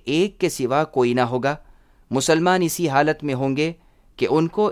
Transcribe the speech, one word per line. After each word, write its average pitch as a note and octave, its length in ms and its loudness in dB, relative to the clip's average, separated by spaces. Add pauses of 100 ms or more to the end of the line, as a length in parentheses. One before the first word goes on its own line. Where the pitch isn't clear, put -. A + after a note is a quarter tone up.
ایک F3 360 -2
کے F3 80 0
سوا C#3 380 -2
کوئی B2 280 0
نہ B2+ 80 2
ہوگا؟ B2+ 320 -2 (560)
مسلمان E3+ 520 2
اسی E3 260 -2
حالت D3 360 0
میں C#3+ 100 -2
ہوں C3+ 220 -2
گے D#3 160 -2 (460)
کہ B2 120 0
ان D#3+ 180 2
کو G#3 240 0